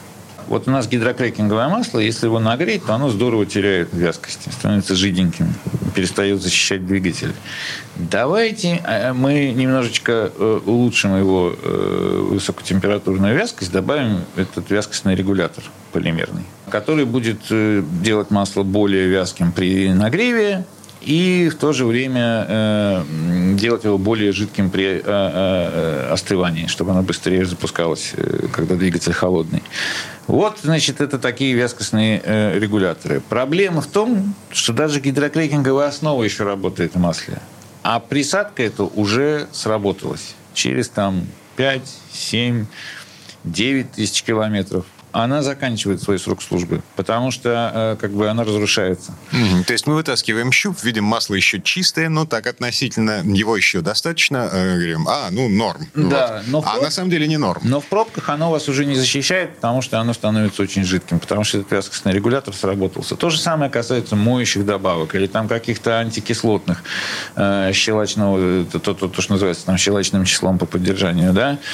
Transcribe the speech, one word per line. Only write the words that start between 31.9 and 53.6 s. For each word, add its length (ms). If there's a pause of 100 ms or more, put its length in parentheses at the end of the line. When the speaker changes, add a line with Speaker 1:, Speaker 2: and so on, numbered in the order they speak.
Speaker 1:
э, 340
регуляторы. 720
Проблема 520
в 60
том, 480 (160)
что 220
даже 280
гидрокрекинговая 840
основа 380
еще 200
работает 500
в 40
масле, 400 (460)
а 160
присадка 640
эта 180
уже 720
сработалась 800 (200)
через, 340
там, 380 (280)
пять, 340 (240)
семь, 540 (800)
девять 480
тысяч 320
километров. 600 (280)
Она 280
заканчивает 640
свой 160
срок 240
службы, 400 (120)
потому 360
что, 420
э, 260
как 120
бы 180
она 160
разрушается. 680 (180)
Speaker 2:
Мгм. 320
То 80
есть 140
мы 80
вытаскиваем 580
щуп, 320
видим, 200
масло 300
еще 240
чистое, 520
но 160
так 200
относительно, 800
его 320
еще 240